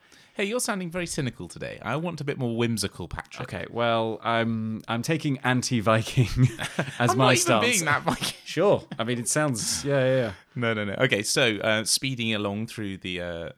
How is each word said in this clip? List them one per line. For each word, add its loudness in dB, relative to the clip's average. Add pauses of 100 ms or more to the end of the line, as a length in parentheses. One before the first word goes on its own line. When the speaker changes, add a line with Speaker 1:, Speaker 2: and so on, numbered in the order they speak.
(340)
Speaker 1:
Hey, -4
you're -4
sounding -4
very -6
cynical -6
today. -10
I -2
want -6
a -8
bit -4
more -2
whimsical, 0
Patrick. -6
Speaker 2:
Okay, -6
well, 0
I'm, 0
I'm -2
taking 0
anti-Viking 4
<laughs> -6
as 4
Speaker 1:
I'm 2
Speaker 2:
my 4
Speaker 1:
not 8
even 6
Speaker 2:
stance. 4
Speaker 1:
being 2
that 2
Viking. -2
<laughs> -20
Speaker 2:
Sure. 4 (140)
I 0
mean, -2
it -4
sounds, 0
yeah, 2
yeah, 4
yeah. 0 (220)
Speaker 1:
No, 0
no, 0
no. -4
Okay, 2
so, 2
uh, 2
speeding -2
along -2
through -8
the, -6
uh, -6